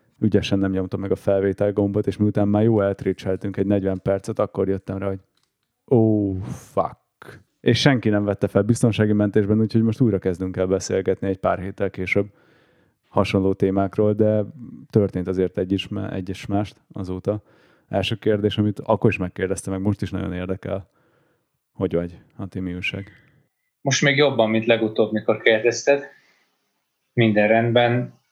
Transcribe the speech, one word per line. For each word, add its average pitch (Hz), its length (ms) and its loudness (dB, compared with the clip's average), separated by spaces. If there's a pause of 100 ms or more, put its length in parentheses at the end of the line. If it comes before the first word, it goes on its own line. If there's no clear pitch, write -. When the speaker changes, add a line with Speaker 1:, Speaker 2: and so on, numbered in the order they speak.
(180)
Speaker 1:
ügyesen 98 400 2
nem 98 120 0
nyomta 95 260 -4
meg 98 140 -4
a 98 60 0
felvétel 98 560 0
gombot, 101 340 0
és 98 100 -2
miután 104 320 2
már 104 140 2
jó 113 180 4
eltrécseltünk 98 760 -4
egy 98 100 0
negyven 95 360 0
percet, 98 360 -2
akkor 98 300 -2
jöttem 98 300 -4
rá, 98 100 -6
hogy 95 120 -6 (640)
oh, 104 580 2
fuck. - 1040 -8 (160)
És 123 200 2
senki 123 280 4
nem 104 160 2
vette 101 240 0
fel 101 140 2
biztonsági 110 500 2
mentésben, 104 480 2
úgyhogy 110 220 0
most 113 180 0
újra 107 180 2
kezdünk 92 380 -4
el 92 100 0
beszélgetni 95 600 -2
egy 95 100 -2
pár 92 200 0
héttel 95 320 -6
később 101 420 -2 (840)
hasonló 98 380 2
témákról, 98 580 0
de 107 320 2 (460)
történt 92 380 0
azért 92 300 -2
egy 92 140 -2
is, 95 160 -2 (220)
egy 95 180 -8
is - 180 -12
mást 101 300 -4 (160)
azóta. 95 500 -6 (460)
Első 98 260 -2
kérdés, 104 440 0
amit 104 260 0
akkor 110 260 4
is - 60 0
megkérdezte, 95 540 -6
meg 95 100 -4
most 98 220 -2
is 92 80 -4
nagyon 92 220 -6
érdekel. 92 580 -8 (840)
Hogy 87 220 -4
vagy, 85 240 -4 (180)
Ati, 98 240 -10
mi 90 140 -6
újság? 98 360 -8 (720)
Speaker 2:
Most 139 220 -2
még 143 140 2
jobban, 123 340 2
mint 110 160 0
legutóbb, 110 460 2
mikor 107 300 -2
kérdezted. 117 600 2 (1080)
Minden 107 360 4
rendben, 120 680 2 (180)